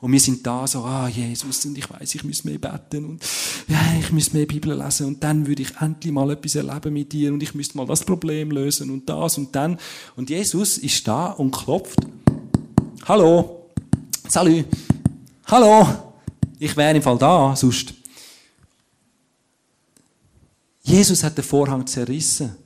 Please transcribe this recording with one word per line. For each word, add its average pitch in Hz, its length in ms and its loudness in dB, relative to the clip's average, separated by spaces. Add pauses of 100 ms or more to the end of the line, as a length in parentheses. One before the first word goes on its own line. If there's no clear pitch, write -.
Und 127 120 0
wir 139 80 6
sind 131 260 0
da 127 220 -6
so, 131 140 -6
„Ah, 131 260 -4
Jesus, 120 580 -6
und 143 100 -10
ich 139 140 -12
weiss, - 240 -10
ich 151 80 -10
muss 147 220 -8
mehr 147 140 -8
beten - 460 -10
und, 156 200 -16 (420)
ja, 156 140 2 (180)
ich 160 140 -2
muss 151 200 0
mehr 151 140 2
Bibel 151 260 -4
lesen 139 340 -4
und 135 180 -6
dann 151 240 0
würde 143 140 -2
ich 131 180 -8
endlich 156 320 -4
mal 139 180 0
etwas 147 240 -6
erleben 143 380 -6
mit 147 200 -8
dir 147 200 0
und 147 100 -4
ich 151 120 -10
müsste 143 220 -8
mal 131 100 -8
das 151 180 -2
Problem 156 480 -4
lösen 139 380 -4
und 135 180 -8
das 156 280 -4
und 139 200 -8
dann.“ 165 220 -2 (360)
Und 131 160 -8
Jesus 190 480 -2
ist - 300 -4
da 135 240 0
und 135 180 -2
klopft, - 480 -2 (1040)
„Hallo, 175 640 4 (600)
salut, 165 360 4 (840)
hallo, 214 420 8 (720)
ich 151 160 -4
wäre 151 200 6
im 147 60 4
Fall 123 160 4
da, 135 380 6
sonst.“ - 380 0 (3000)
Jesus 190 420 4
hat 156 120 -4
den 147 80 -4
Vorhang 135 420 0
zerrissen. 127 680 -4 (120)